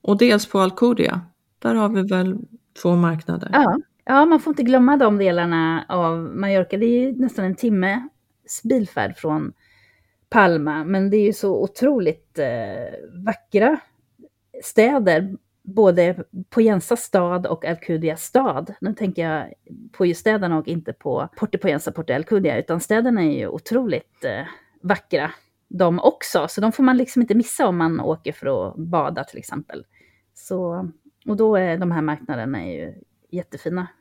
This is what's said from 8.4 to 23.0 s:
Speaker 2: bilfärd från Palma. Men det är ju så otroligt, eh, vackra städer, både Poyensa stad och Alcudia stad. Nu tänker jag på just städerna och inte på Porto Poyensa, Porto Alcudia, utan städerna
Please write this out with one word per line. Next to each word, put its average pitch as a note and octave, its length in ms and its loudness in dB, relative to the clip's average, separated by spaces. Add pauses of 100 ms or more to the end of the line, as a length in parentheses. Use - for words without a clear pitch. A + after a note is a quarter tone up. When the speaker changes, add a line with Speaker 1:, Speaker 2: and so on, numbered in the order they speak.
Speaker 2:
bilfärd G3 540 -2
från D3+ 340 -4 (800)
Palma. D#3 540 2
Men G3 260 0
det G3+ 60 2
är G#3+ 80 4
ju G#3 80 2
så F#3+ 300 -2
otroligt, A3 760 -2
eh, A#2+ 840 -6
vackra A3 540 0 (840)
städer, G3 760 2 (280)
både F3+ 600 2 (260)
Poyensa A3+ 460 2
stad F3+ 500 -2
och - 180 -4
Alcudia D#3+ 520 -4
stad. F#3+ 640 -2
Nu G3 140 -6
tänker F3+ 360 -4
jag D3+ 220 -6 (400)
på F#3 140 0
just E3+ 140 0
städerna F#3+ 380 0
och D#3 100 -6
inte E3 240 -6
på - 440 -6
Porto - 220 -6
Poyensa, D3+ 340 -2
Porto D#3+ 200 -6
Alcudia, D#3 460 0
utan E3 220 -4
städerna A3+ 420 0